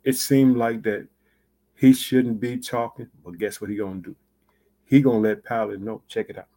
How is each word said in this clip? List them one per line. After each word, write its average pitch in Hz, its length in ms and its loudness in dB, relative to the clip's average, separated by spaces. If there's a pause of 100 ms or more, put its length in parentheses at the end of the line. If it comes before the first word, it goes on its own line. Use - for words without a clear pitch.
it 131 100 0
seemed 131 440 4
like 117 260 -2
that 104 240 -4 (640)
he 131 200 6
shouldn't 127 460 0
be 120 180 -6
talking, 120 520 -8 (160)
but 87 140 -18
guess 101 200 -6
what 104 120 -10
he 104 40 -6
gonna 95 240 -8
do? 92 160 -16 (720)
He 139 160 6
gonna 120 180 2
let 107 240 0
Pilate 104 380 -6
know. 107 260 -12
Check 107 220 -8
it 98 80 -16
out. 92 200 -20